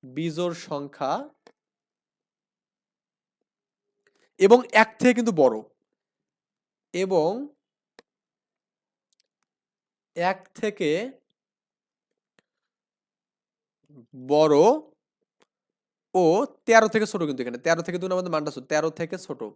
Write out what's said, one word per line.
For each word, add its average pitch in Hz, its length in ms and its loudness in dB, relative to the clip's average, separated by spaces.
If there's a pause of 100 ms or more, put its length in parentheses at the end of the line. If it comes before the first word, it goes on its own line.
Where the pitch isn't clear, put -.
বিজোড় 160 520 -6 (120)
সংখ্যা 143 600 -8 (3000)
এবং 240 240 8 (100)
এক 220 240 4
থেকে 247 160 4
কিন্তু 220 280 0
বড়। 113 200 2 (1300)
এবং 185 540 -2 (2750)
এক 185 380 -6
থেকে 202 580 -4 (3250)
বড় 156 560 4 (1300)
ও 185 300 2 (200)
তেরো 226 240 6
থেকে 220 160 -2
ছোট 208 220 -8
কিন্তু 131 160 -6
এখানে। 120 140 -8
তেরো 165 260 -2
থেকে 175 160 -8
দেখুন 185 180 -4
আমাদের 180 180 -6
মানটা 151 160 -6
ছোট, 131 200 -16
তেরো 156 200 -2
থেকে 165 260 -10
ছোট। 147 240 -14 (140)